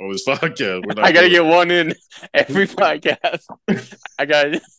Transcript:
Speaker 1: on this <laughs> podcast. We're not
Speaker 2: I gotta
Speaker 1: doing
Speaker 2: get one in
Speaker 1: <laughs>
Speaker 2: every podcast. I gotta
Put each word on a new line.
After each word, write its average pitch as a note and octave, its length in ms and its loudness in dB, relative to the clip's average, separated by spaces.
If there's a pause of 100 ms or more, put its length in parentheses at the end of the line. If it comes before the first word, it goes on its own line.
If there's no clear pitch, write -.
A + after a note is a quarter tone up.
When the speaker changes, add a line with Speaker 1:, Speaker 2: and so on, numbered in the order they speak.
Speaker 1:
on F#2+ 120 -10
this F#2+ 120 -8
<laughs> - 40 -2
podcast. A#2+ 560 -4
We're G#2 100 -8
not G#2+ 100 0
Speaker 2:
I F#3 80 4
gotta F3 160 6
Speaker 1:
doing F3 140 4
Speaker 2:
get - 80 2
one F3 200 4
in E3+ 240 0 (200)
Speaker 1:
<laughs> - 200 -16
Speaker 2:
every D#3 320 0
podcast. D#3+ 800 -2 (720)
I C#3+ 80 -2
gotta D3 340 2 (180)